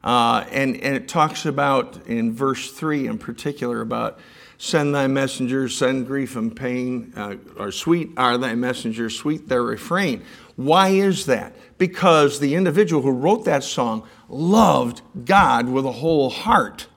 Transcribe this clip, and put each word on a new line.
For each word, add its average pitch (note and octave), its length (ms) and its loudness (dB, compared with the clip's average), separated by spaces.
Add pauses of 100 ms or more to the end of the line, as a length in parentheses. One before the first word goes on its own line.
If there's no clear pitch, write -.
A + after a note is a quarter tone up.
Uh, A#2 480 2
and, C3+ 300 -2
and C#3 140 -2
it C3 120 -8
talks D3+ 380 -2
about, C#3 600 -2
in A2+ 260 -2
verse C3 380 -4
three D3 360 -4
in A2 100 -6
particular, B2 640 -8
about A#2 380 -6 (380)
"Send D3 360 0
thy C#3 140 0
messengers, C3 680 -2
send C3 320 0
grief C3+ 280 -6
and A2+ 200 -4
pain, B2+ 600 -6
uh, G2+ 200 -8 (220)
or G2+ 140 -6
sweet E3 460 0
are B2 200 4
thy B2 160 -2
messengers, A#2 640 -4
sweet D3+ 320 -4
their B2 140 2
refrain." A#2+ 600 -4 (340)
Why F3 320 4
is F#3+ 360 2
that? A2+ 300 -2 (220)
Because D#3+ 640 4
the C#3+ 160 0
individual E3+ 460 2
who C3+ 100 2
wrote F3 340 0
that C#3+ 180 0
song A2+ 440 -4 (200)
loved D#3 760 2 (240)
God B2+ 440 4
with C3+ 160 0
a C3 60 -4
whole C#3 380 2
heart. F3+ 680 0